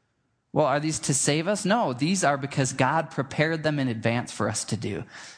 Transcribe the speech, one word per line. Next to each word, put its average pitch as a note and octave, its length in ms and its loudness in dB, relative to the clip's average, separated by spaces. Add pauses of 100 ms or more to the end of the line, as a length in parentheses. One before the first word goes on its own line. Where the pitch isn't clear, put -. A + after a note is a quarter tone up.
(520)
Well, D3+ 140 4
are C#3 140 2
these D#3 200 -2
to - 140 -2
save D#3 340 2
us? G3+ 180 -2
No, F#3+ 280 2
these F3 300 0
are C#3+ 140 4
because C3+ 360 0
God D3 380 2
prepared D#3 520 0
them D3 160 0
in C3 80 0
advance A#2 440 0
for G#2 180 0
us A2+ 160 -4
to A2 120 -2
do. G2+ 260 -6 (340)